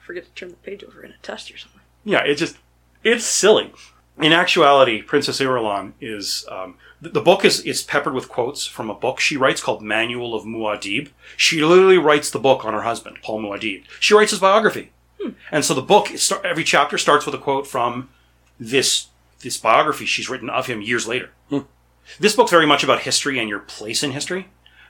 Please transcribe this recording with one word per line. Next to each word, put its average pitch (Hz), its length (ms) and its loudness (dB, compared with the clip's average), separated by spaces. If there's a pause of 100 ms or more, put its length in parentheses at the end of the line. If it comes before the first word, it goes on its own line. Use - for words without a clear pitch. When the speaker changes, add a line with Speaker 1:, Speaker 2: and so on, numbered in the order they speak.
Speaker 1:
forget 175 220 -14
to - 60 -20
turn 180 180 -16
the - 60 -20
page - 280 -16
over - 200 -20
in - 80 -20
a - 100 -20
test - 300 -14
or - 80 -20
something. - 220 -20 (240)
Speaker 2:
Yeah, 175 180 0
it 143 120 0
just, - 220 -6 (460)
it's 226 200 0
silly. - 480 2 (480)
In 160 140 4
actuality, 143 680 4
Princess 139 360 -2
Irulan 113 520 -2 (100)
is, 107 480 -8
um, 92 240 -14 (260)
the, 165 100 -18
the 151 120 -4
book 185 240 4
is, - 140 2
is 135 240 -6
peppered 147 320 -4
with 120 140 -8
quotes 123 360 -6
from 113 240 -10
a 98 60 -10
book - 240 -4
she - 180 -2
writes 131 240 0
called 107 220 -4
Manual 117 500 -4
of 104 100 -6
Muad'Dib. 107 680 -6 (260)
She - 280 0
literally 185 360 8
writes 147 320 2
the 135 80 -6
book 131 260 2
on 110 80 -4
her 104 80 -4
husband, 113 400 -6
Paul 110 220 -8
Muad'Dib. 101 400 -8 (160)
She - 160 4
writes 208 160 4
his - 80 -4
biography. 190 520 2 (300)
Speaker 1:
Hmm. 285 100 -8 (200)
Speaker 2:
And 156 140 0
so 165 100 0
the 151 80 -2
book, 196 280 4
it 156 80 -10
star-, - 260 -2
every 165 180 -4
chapter 143 340 2
starts 147 300 2
with 139 80 -4
a 127 40 -8
quote 139 280 -4
from 120 420 -4 (500)
this, 120 480 -2 (340)
this 120 160 -10
biography 127 480 2
she's - 240 -6
written 123 200 -10
of 127 180 -4
him 113 140 -8
years 110 260 -4
later. 120 240 -6 (180)
Speaker 3:
Hmm. 143 100 -4 (600)
Speaker 2:
This 208 160 2
book's - 160 4
very 165 160 6
much 147 160 4
about 127 180 2
history 135 380 -2
and 107 100 -4
your 104 100 -8
place 110 440 -10
in 143 80 -4
history. 180 360 -8 (420)